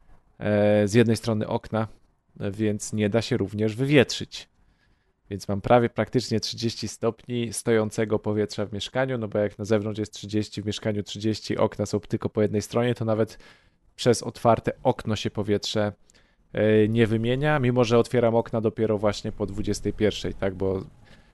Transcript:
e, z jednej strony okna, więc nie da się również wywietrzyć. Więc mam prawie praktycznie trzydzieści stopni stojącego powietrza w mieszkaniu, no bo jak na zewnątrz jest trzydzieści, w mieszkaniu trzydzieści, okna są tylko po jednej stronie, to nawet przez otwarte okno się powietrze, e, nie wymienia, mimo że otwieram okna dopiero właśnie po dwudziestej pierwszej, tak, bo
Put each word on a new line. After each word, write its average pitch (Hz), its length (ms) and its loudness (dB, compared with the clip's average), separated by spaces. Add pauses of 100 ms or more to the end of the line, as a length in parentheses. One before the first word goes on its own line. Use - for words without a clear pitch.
(400)
e, 104 480 4
z 98 60 -2
jednej 113 240 6
strony 107 300 -2
okna, 110 400 -4 (640)
więc 104 420 -2
nie 107 160 2
da 113 120 2
się 117 160 -2
również 104 380 -2
wywietrzyć. 131 760 2 (800)
Więc 98 180 -8
mam 98 140 -2
prawie 120 280 4
praktycznie 113 500 -2
trzydzieści 113 480 -6
stopni 117 680 -4
stojącego 110 640 0
powietrza 104 460 -2
w 104 80 -10
mieszkaniu, 127 440 -4
no 110 100 -4
bo 104 120 -2
jak 104 200 -2
na 104 60 -6
zewnątrz 107 340 0
jest 104 140 -6
trzydzieści, 107 480 -6
w 98 40 -6
mieszkaniu 104 380 -4
trzydzieści, - 540 -4
okna 104 280 0
są 104 140 -2
tylko - 300 -6
po 110 120 -2
jednej 104 200 0
stronie, 120 340 -2
to 113 100 -6
nawet 110 320 0 (580)
przez - 280 2
otwarte 113 480 2 (120)
okno 113 320 0
się 110 160 -4
powietrze, 104 640 -2 (600)
e, 107 340 4
nie 113 200 4
wymienia, 127 520 0
mimo 123 240 2
że 117 160 4
otwieram 117 360 2
okna 117 260 0
dopiero 107 360 0
właśnie 104 340 -2
po 107 140 -6
dwudziestej 101 480 -4
pierwszej, 95 400 0
tak, 95 220 -4
bo 95 260 -2 (520)